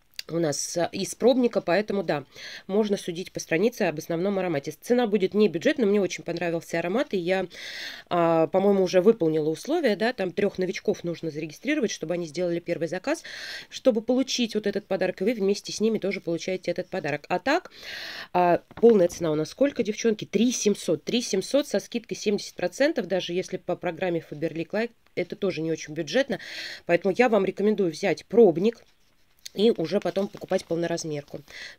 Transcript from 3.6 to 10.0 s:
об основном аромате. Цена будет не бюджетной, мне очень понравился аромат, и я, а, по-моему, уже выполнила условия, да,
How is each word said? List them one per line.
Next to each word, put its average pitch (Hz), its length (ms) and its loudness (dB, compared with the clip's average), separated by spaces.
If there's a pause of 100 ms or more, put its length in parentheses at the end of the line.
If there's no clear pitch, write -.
об 160 160 0
основном 180 400 -2
аромате. 160 420 -2
Цена 240 280 2
будет 190 260 0
не 208 140 6
бюджетной, 220 380 2
мне 202 140 4
очень - 220 -4
понравился 170 560 -4
аромат, 202 360 -2
и - 20 2
я, 185 320 0 (600)
а, 165 380 4
по-моему, 190 380 4
уже 180 160 4
выполнила 160 480 4
условия, 233 480 0
да, 220 160 0